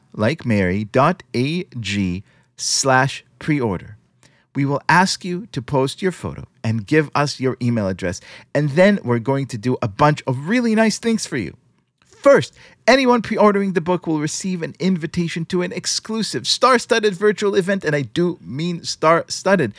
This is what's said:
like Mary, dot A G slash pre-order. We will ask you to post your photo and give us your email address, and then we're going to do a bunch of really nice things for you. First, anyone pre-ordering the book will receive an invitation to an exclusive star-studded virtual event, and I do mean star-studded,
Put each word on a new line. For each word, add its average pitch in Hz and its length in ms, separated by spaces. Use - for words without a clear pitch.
like 120 320
Mary, 101 400
dot 139 380
A 147 300
G 98 420
slash - 640
pre-order. 120 580
We 139 120
will 139 200
ask 180 380
you 180 280
to 135 100
post 135 400
your 185 100
photo - 340
and 113 240
give 151 280
us 143 260
your 127 220
email 117 260
address, 92 320
and 147 160
then 185 320
we're 120 160
going 135 280
to 123 100
do 127 240
a 117 80
bunch 147 380
of 135 220
really 233 260
nice 220 240
things 226 280
for 151 120
you. 87 180
First, - 480
anyone 247 340
pre-ordering 196 540
the 180 80
book 175 240
will 160 120
receive 170 440
an 156 180
invitation 170 640
to 180 160
an 180 120
exclusive - 760
star-studded 226 680
virtual 202 400
event, 196 300
and 151 100
I 147 60
do 165 400
mean 160 420
star-studded, 165 960